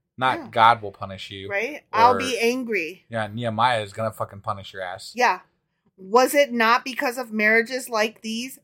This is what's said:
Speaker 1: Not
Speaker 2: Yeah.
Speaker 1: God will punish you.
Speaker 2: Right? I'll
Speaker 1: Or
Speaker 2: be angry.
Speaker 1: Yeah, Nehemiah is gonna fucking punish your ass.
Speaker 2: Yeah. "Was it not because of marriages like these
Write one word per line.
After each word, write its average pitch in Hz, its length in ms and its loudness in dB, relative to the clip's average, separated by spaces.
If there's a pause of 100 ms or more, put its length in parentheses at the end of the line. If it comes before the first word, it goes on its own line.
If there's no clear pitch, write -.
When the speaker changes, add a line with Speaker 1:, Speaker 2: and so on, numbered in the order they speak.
(180)
Speaker 1:
Not 127 220 -2
Speaker 2:
Yeah. 269 100 -14
Speaker 1:
God 113 320 4
will 101 120 -12
punish 98 360 -14
you. 98 200 -14
Speaker 2:
Right? 226 420 -8
I'll 233 240 6
Speaker 1:
Or - 20 -2
Speaker 2:
be 254 220 -2
angry. 226 720 -2
Speaker 1:
Yeah, 110 180 -4
Nehemiah 113 540 0
is 98 100 -10
gonna 110 220 -6
fucking 104 260 -10
punish 101 320 -10
your 98 100 -12
ass. 92 320 -10
Speaker 2:
Yeah. 220 280 0 (560)
"Was 226 360 2
it 285 200 4
not 233 320 2
because 254 320 -4
of 233 160 -8
marriages 226 560 2
like 220 320 -2
these 226 420 -8